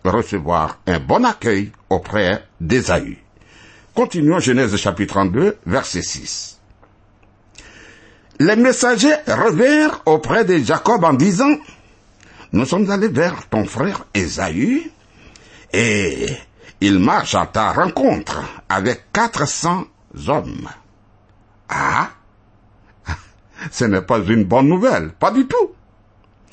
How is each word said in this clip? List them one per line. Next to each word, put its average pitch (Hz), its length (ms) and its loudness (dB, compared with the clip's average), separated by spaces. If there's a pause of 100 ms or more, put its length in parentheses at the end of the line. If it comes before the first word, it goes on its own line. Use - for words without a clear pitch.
recevoir 87 840 -2
un 87 120 0
bon 156 260 0
accueil 104 480 -2 (180)
auprès 95 540 -2 (160)
d'Ésaü. 87 580 -2 (760)
Continuons 165 460 2
Genèse 123 360 2
chapitre 98 380 -4
trente-deux, 98 420 0 (100)
verset 90 360 -4
six. - 580 -12 (1800)
Les 196 180 4
messagers 247 600 4 (100)
revinrent 240 800 2
auprès 160 400 2
de 180 140 2
Jacob 160 460 0
en 160 100 4
disant, « 202 420 2 (960)
Nous 113 120 2
sommes 190 260 0
allés 202 180 0
vers 101 400 -2
ton 110 160 0
frère - 500 -6
Ésaü, 101 760 -2 (840)
et 104 540 0 (540)
il 98 200 4
marche 156 340 0
à 90 120 0
ta 104 260 -2
rencontre 147 720 -2 (260)
avec - 440 -2
quatre 214 360 -2
cents 175 360 -4 (440)
hommes. » - 400 -4 (1000)
Ah, - 420 -2 (960)
<laughs> - 60 -8 (600)
ce - 120 -2
n'est 98 180 0
pas 110 180 0
une 104 240 2
bonne 123 240 2
nouvelle, 175 500 0
pas 185 140 0
du 262 140 0
tout. 453 260 0 (800)